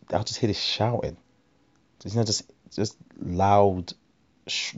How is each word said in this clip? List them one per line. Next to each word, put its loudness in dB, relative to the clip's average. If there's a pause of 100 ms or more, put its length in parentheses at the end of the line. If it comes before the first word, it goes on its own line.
(120)
I 2
just -8
hear 2
this -2
shouting. -2 (840)
Just, -8
you 2
know, 4
just, -4 (240)
just -2 (220)
loud, 2 (540)
sh-, -6